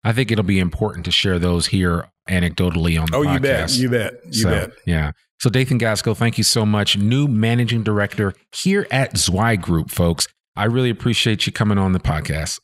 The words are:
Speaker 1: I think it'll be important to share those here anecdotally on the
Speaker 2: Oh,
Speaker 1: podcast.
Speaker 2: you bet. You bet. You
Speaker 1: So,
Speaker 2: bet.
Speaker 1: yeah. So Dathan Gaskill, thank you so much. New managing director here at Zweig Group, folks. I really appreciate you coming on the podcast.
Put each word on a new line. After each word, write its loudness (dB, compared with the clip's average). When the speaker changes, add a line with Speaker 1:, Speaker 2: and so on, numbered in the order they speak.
Speaker 1:
I 0
think 0
it'll 2
be 2
important -2
to -2
share 0
those 0
here 0
anecdotally 0
on -2
the 0
Speaker 2:
Oh, 2
Speaker 1:
podcast. 2
Speaker 2:
you 0
bet. 0
You 0
bet. -2
You -16
Speaker 1:
So, 2
Speaker 2:
bet. 0
Speaker 1:
yeah. 0
So 2
Dathan 0
Gaskill, -2
thank 0
you 0
so 0
much. 2
New 2
managing 0
director 0
here 0
at -2
Zweig 2
Group, -2
folks. 0
I -2
really 2
appreciate 0
you -6
coming 2
on 2
the 2
podcast. -4